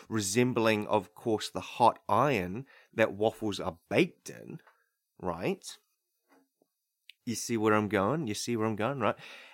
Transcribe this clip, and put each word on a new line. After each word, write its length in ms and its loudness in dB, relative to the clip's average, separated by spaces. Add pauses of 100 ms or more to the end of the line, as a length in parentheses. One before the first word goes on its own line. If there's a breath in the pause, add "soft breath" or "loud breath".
resembling, 800 2
of 280 0
course, 340 -4
the 120 -8
hot 460 2
iron 580 0 (280 soft breath)
that 200 2
waffles 460 -2
are 180 -6 (120)
baked 400 0
in, 300 -14 (600 soft breath)
right? 460 -4 (1600)
You 100 -4
see 200 -4
where 180 4
I'm 140 4
going? 400 0
You 60 -4
see 240 -4
where 100 0
I'm 80 -2
going, 240 -4
right? 160 2 (380 loud breath)